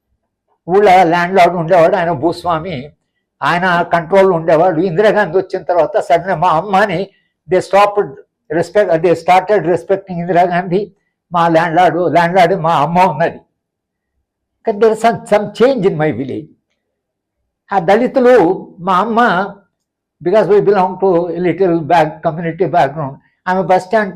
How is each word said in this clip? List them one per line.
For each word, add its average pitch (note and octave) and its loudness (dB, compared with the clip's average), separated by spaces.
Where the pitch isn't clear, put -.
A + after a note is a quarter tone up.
ఊళ్ళో F#3+ 4
ల్యాండ్ F3 -2
లార్డ్ F3 4
ఉండేవాడు, E3+ 2
ఆయన F3 -2
భూస్వామి, D#3+ -6
ఆయన E3+ -2
కంట్రోల్లో F#3 2
ఉండేవాడు. E3 2
ఇందిరాగాంధీ F#3+ 0
వచ్చిన F#3+ -6
తర్వాత E3+ 0
సడన్గా E3+ 0
మా F3+ 2
అమ్మని F#3+ -2
they F3+ 2
stopped G3+ 2
respect, F#3 0
they E3+ 2
started F#3+ 2
respecting F#3 -4
ఇందిరాగాంధీ. F3+ -2
మా E3+ 0
ల్యాండ్‌లార్డ్, E3 2
ల్యాండ్‌లార్డ్ E3+ 2
మా E3 0
అమ్మ E3+ -2
ఉన్నది. D3+ -4
But G#3+ -4
there A3 4
is A3 -10
some, A3+ 0
some G#3 0
change B3 2
in F3 -4
my D#3 0
village. A#2 -10
ఆ G3 0
దళితులు, A#3 2
మా F#3+ 0
అమ్మ, A3+ -2
because F#3 2
we G#3 4
belong F#3 2
to G3 2
a F3 -6
little E3+ 0
back, D#3+ 2
community E3 -4
background, C#3+ -2
ఆమె F#3 -2
బస్ F#3 0
స్టాండ్ G#3 -2